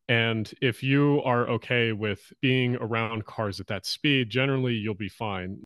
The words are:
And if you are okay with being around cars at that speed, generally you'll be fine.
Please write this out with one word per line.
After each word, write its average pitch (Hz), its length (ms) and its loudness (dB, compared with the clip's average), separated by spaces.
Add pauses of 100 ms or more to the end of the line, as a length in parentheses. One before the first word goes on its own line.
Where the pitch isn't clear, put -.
(100)
And 113 500 2
if 127 220 0
you 143 420 4
are 120 240 2
okay 117 440 0
with 104 380 -6 (120)
being 127 340 2
around 113 480 -2
cars 104 340 -4
at 98 100 -12
that 98 180 -6
speed, 135 420 0
generally 131 460 0
you'll 107 200 -2
be 95 140 -8
fine. 98 580 -8